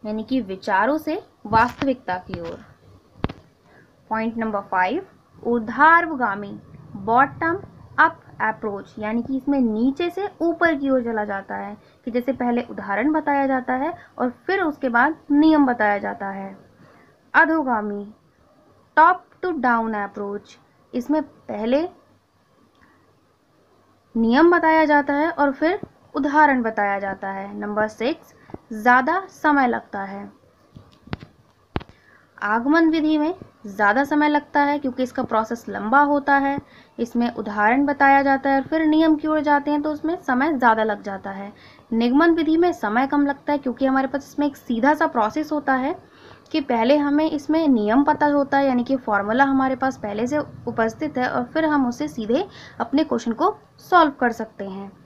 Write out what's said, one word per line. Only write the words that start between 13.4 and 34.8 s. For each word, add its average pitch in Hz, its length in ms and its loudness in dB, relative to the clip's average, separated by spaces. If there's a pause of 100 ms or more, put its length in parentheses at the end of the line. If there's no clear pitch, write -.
जाता 254 280 -2
है 302 180 -4 (240)
और 254 120 -2 (180)
फिर 381 160 0
उसके 294 260 -4
बाद 247 280 2 (140)
नियम 294 340 6
बताया 214 320 0
जाता 202 320 -8
है। 196 260 -12 (800)
अधोगामी, 247 720 0 (920)
top 349 260 6 (200)
to 359 160 -2
down 226 380 0
approach, 202 580 -8 (380)
इसमें 285 300 -2
पहले 240 580 -4 (2250)
नियम 247 360 4
बताया 320 340 4
जाता 285 280 2
है 311 180 0
और 285 200 0
फिर 320 280 -2 (360)
उदाहरण 285 480 4
बताया 202 360 -2
जाता 196 300 -8
है। 196 300 -10
नंबर 208 280 -2
सिक्स, 240 460 -6 (400)
ज़्यादा 254 460 2 (120)
समय 285 360 2
लगता 220 360 -6
है। 202 280 -12 (2000)
आगमन 277 520 2
विधि 311 280 0
में 311 160 -2 (340)
ज़्यादा 202 360 2
समय 294 260 2
लगता 294 320 0
है 285 180 0
क्योंकि 254 240 -4